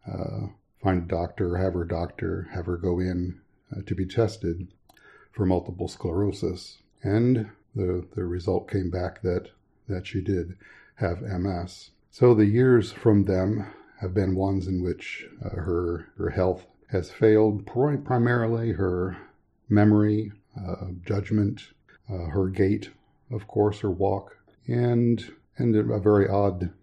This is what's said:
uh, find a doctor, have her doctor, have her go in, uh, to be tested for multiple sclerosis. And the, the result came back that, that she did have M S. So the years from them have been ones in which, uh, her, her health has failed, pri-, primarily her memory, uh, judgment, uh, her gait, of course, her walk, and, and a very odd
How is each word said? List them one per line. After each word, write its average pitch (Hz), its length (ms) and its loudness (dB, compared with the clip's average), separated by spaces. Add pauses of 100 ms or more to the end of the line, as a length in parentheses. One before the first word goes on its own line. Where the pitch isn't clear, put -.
uh, 101 400 -8 (360)
find 92 180 2
a 85 60 -8
doctor, 87 500 -2
have 92 160 0
her 87 120 -2
doctor, 87 680 -6
have 87 140 -8
her 87 100 -4
go 87 220 -2
in, 90 420 -4 (340)
uh, 101 120 -8
to 92 80 -4
be 92 100 -4
tested 90 600 -2 (640)
for 104 140 -2
multiple 90 420 0
sclerosis. 90 920 -4 (240)
And 113 480 2 (260)
the, 90 400 -2
the 90 100 -4
result 87 440 -2
came 92 220 -2
back 90 320 -6
that, 90 260 -2 (380)
that 92 180 -6
she - 160 -6
did 90 360 -4 (380)
have 87 280 -4
M 92 220 -4
S. 92 460 -6 (200)
So 123 220 6
the 107 120 6
years 120 460 4
from 104 340 4
them 98 460 -2 (300)
have 92 120 -6
been 95 220 0
ones 95 320 0
in 90 160 -2
which, - 420 -6 (180)
uh, - 60 -6
her, 85 580 -4 (100)
her 90 120 -2
health 92 360 0 (240)
has 90 220 -2
failed, 107 540 4
pri-, 139 320 0
primarily 117 720 0
her 90 460 -2 (520)
memory, 104 640 4 (240)
uh, 92 320 -8 (160)
judgment, 101 680 -2 (400)
uh, 90 180 -6
her 92 200 0
gait, 101 420 0 (420)
of 107 160 -8
course, 104 320 2
her 104 120 -2
walk, 98 460 -2 (300)
and, 120 680 2 (240)
and 120 180 2
a 107 240 2
very 101 300 6
odd 95 420 0 (120)